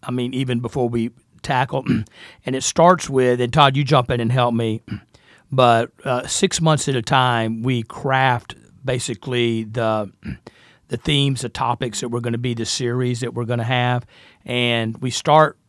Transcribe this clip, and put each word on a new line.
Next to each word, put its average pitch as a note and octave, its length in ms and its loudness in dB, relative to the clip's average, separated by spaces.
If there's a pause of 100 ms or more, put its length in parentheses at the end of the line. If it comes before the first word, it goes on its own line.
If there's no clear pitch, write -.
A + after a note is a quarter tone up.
I - 100 -10
mean, B2 220 -4
even B2+ 280 -2
before B2 260 -2
we A#2 240 -2 (300)
tackle, C3 440 -2
<clears throat> - 600 -6
and C3 100 -4
it B2+ 80 -4
starts E3+ 460 4
with, B2+ 320 2
and A#2+ 100 0
Todd, C#3 240 6
you D3 80 0
jump C3 280 2
in A#2+ 100 -2
and A2+ 100 0
help B2 220 2
me, A2+ 280 -2 (340)
<clears throat> - 360 -20
but, A#2+ 400 4 (140)
uh, B2 200 -2
six - 360 -2
months D#3 260 2
at C#3 80 -2
a A#2+ 60 0
time, A#2 640 0
we B2 200 0
craft C3 720 0 (300)
basically B2 800 -2
the, A2 440 -2 (140)
<clears throat> - 640 -16
the A#2+ 100 -6
themes, C#3 440 0
the B2+ 80 -6
topics A#2+ 500 -4
that B2 100 -6
we're A#2+ 120 -4
gonna A#2 160 -2
be, A#2+ 160 -4
the A2+ 120 -4
series B2 540 -2
that A#2+ 140 -6
we're A#2+ 120 -6
gonna A#2+ 200 -4
have, B2 400 0 (400)
and A#2 540 -2
we C3 120 -4
start D3+ 460 2 (120)